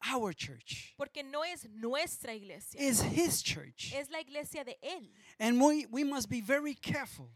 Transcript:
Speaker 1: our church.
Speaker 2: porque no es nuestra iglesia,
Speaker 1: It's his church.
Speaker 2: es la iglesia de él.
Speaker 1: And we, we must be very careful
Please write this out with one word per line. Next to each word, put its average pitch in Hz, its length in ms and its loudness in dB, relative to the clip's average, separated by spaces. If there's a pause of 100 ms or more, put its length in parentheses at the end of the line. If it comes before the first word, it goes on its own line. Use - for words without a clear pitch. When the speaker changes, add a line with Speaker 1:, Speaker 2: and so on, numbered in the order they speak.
Speaker 1:
our 233 280 0
church. - 640 -12
Speaker 2:
porque 285 280 -6
no 285 200 -4
es 349 260 -6
nuestra 233 640 -2
iglesia, 196 460 -10
Speaker 1:
It's 269 220 6
his 320 400 4
church. - 520 -4
Speaker 2:
es 277 160 -6
la 320 100 -6
iglesia 285 440 -8
de 233 180 -12
él. 285 280 -8 (300)
Speaker 1:
And 240 200 6
we, 302 300 8
we 262 140 2
must 277 240 0
be 233 120 -2
very 277 340 2
careful 240 600 -4